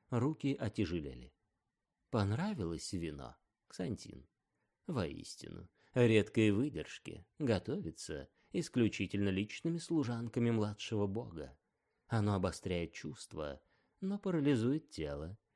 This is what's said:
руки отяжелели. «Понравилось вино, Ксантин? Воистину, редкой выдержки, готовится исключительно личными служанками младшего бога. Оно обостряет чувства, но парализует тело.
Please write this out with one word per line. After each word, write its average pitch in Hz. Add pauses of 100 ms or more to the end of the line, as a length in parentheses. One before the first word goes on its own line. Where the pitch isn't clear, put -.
руки 135
отяжелели. 85 (760)
«Понравилось 107
вино, 73 (320)
Ксантин? 110 (600)
Воистину, 87 (240)
редкой 110
выдержки, 98 (140)
готовится 107 (240)
исключительно 101
личными 107
служанками 120
младшего 107
бога. 80 (500)
Оно 104
обостряет 90
чувства, - (380)
но 196
парализует 143
тело. 76 (180)